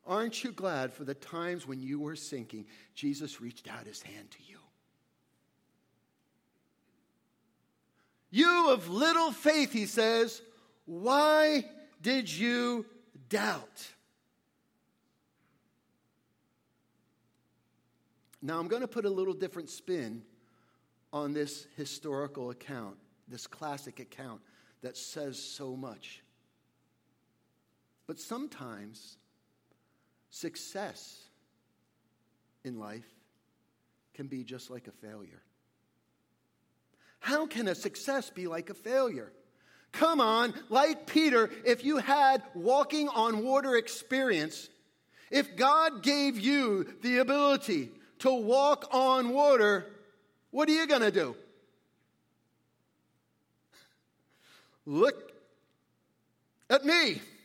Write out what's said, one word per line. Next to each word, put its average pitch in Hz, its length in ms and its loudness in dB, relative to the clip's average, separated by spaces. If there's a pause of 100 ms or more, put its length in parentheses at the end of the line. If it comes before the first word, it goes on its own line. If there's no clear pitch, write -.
Aren't 220 380 -4
you 233 80 -8
glad 151 400 -4
for 147 120 -14
the 139 100 -8
times 170 520 -8
when 131 140 -10
you 139 200 -6
were 151 160 -8
sinking, 113 500 -12 (280)
Jesus 143 460 -6
reached 120 280 -16
out 113 180 -16
his - 160 -18
hand 104 300 -20
to - 100 -20
you? 202 160 -20 (3750)
"You 339 400 6
of 175 200 2
little 320 420 2
faith," 294 400 2
he 214 140 -2
says, 226 560 0 (420)
"why 285 840 4 (360)
did 233 280 0
you 240 540 -2 (460)
doubt?" - 600 -4 (4000)
Now, 160 180 -4
I'm 170 80 -4
gonna 240 180 -2
put 233 200 -6
a 196 40 0
little 190 220 -2
different 170 380 -8
spin 117 560 -8 (840)
on 147 220 -6
this 147 340 -6 (100)
historical 139 760 -8
account, 117 480 -14 (300)
this 120 180 -16
classic 143 520 -12
account 123 440 -18 (400)
that 127 140 -12
says 143 460 -12
so 131 320 -12
much. 131 480 -16 (1800)
But 170 140 -14
sometimes 113 960 -14 (1120)
success - 1000 -14 (1300)
in 123 160 -12
life 107 300 -14 (1040)
can 139 140 -12
be 131 160 -10
just 123 260 -16
like 123 160 -16
a 101 60 -20
failure. 101 500 -20 (1800)
How 302 300 -2
can 226 180 -4
a 180 80 0
success - 560 -6
be 180 160 -10
like 170 240 -8
a 196 40 -12
failure? 214 580 -2 (580)
Come 320 300 2
on, 226 340 2 (140)
like 294 400 2
Peter, 262 420 4 (140)
if 240 200 2
you 294 120 0
had 269 480 4 (100)
walking 277 540 2
on 226 340 0
water 262 320 2
experience, 226 920 -2 (600)
if 269 280 0
God 285 480 4
gave 277 340 2
you 226 460 2 (180)
the 247 160 2
ability 262 720 2 (300)
to 262 120 4
walk 269 600 2
on 262 380 4
water, 240 600 4 (600)
what 302 160 2
are 302 40 4
you 320 140 2
gonna 240 240 4
do? 160 260 -2 (3500)
Look 175 460 2 (1400)
at 277 140 6
me. 302 360 4 (240)